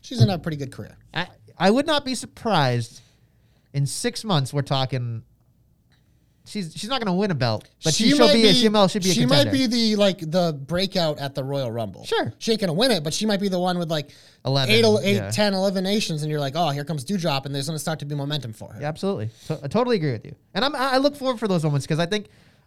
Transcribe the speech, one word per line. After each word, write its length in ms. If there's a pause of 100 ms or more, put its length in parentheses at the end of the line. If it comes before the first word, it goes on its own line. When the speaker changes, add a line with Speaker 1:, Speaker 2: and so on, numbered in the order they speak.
Speaker 1:
She's 160
gonna 120
have 80
a 40
pretty 140
good 140
career. 260 (160)
Speaker 2:
I, 140 (300)
I 120
would 160
not 200
be 100
surprised 840 (720)
in 120
six 380
months 300
we're 80
talking, 640 (1200)
she's, 280
she's 160
not 120
gonna 120
win 160
a 60
belt, 340 (140)
but 100
she, 120
Speaker 1:
She 60
Speaker 2:
she'll 160
Speaker 1:
might 60
Speaker 2:
be 120
a, 60
Speaker 1:
be, 20
Speaker 2:
she, 160
well, 180
she'll 140
be 100
a 20
Speaker 1:
she 120
might 200
Speaker 2:
contender. 60
Speaker 1:
be 160
the, 300
like, 220
the 460
breakout 540
at 160
the 80
Royal 280
Rumble. 340
Speaker 2:
Sure. 320
Speaker 1:
She 140
ain't 100
gonna 120
win 180
it, 120
but 100
she 120
might 140
be 100
the 100
one 180
with, 140
like, 200 (340)
Speaker 2:
Eleven, 280
Speaker 1:
eight, 120
el-, 140
eight, 160
Speaker 2:
yeah. 140
Speaker 1:
ten, 240
eleven 300
nations, 400
and 80
you're 80
like, 160
"Oh, 140
here 140
comes 220
Doudrop," 400
and 80
there's 140
gonna 120
start 200
to 60
be 100
momentum 380
for 180
her. 100
Speaker 2:
Yeah, 60
absolutely. 420 (140)
So, 180
I 60
totally 300
agree 160
with 120
you. 100 (180)
And 120
I'm, 100
I, 180
I 40
look 180
forward 220
for 100
those 160
moments 220
'cause 140
I 60
think 220 (400)